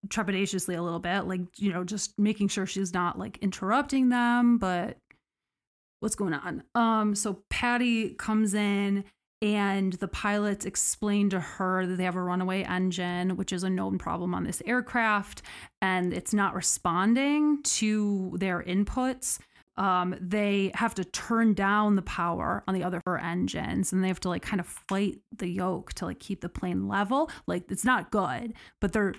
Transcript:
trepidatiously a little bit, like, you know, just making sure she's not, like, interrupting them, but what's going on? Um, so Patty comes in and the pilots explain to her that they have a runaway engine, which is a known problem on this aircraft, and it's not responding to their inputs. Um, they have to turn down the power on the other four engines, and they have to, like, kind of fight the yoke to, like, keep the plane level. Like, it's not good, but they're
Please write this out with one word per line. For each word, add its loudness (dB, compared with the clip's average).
trepidatiously 0
a -2
little -2
bit, -2
like, -2
you 0
know, -2
just -6
making 2
sure -2
she's -4
not, 0
like, -8
interrupting 2
them, 4
but -2
what's -2
going 0
on? -8
Um, 4
so -4
Patty 0
comes 2
in 2
and 2
the -6
pilots -2
explain 2
to 0
her 0
that -2
they 0
have 0
a -2
runaway 0
engine, 0
which -4
is -2
a 0
known -2
problem -4
on -2
this -4
aircraft, -2
and 2
it's -4
not 2
responding 2
to 0
their 0
inputs. 0
Um, 2
they 2
have 0
to -2
turn 2
down 4
the 2
power -2
on 0
the -2
other -2
four -2
engines, -2
and 4
they 2
have -2
to, -2
like, -2
kind -2
of -6
fight -2
the -6
yoke -2
to, -6
like, -6
keep -8
the -6
plane -2
level. 0
Like, -4
it's -4
not 2
good, -2
but 0
they're 2